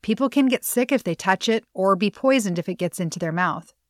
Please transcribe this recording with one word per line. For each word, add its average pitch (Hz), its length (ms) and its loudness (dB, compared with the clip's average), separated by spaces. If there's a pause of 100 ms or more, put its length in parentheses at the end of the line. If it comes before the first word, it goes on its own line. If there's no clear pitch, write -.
People 220 260 0
can 269 200 2
get 254 180 0
sick 254 260 -2
if 269 120 2
they 170 100 -4
touch 190 340 -2
it 226 180 0 (100)
or 190 200 4
be 196 140 0
poisoned 220 480 0
if 170 100 -6
it 185 120 -8
gets 175 200 -4
into 170 200 -4
their 165 120 -4
mouth. 170 440 -4 (140)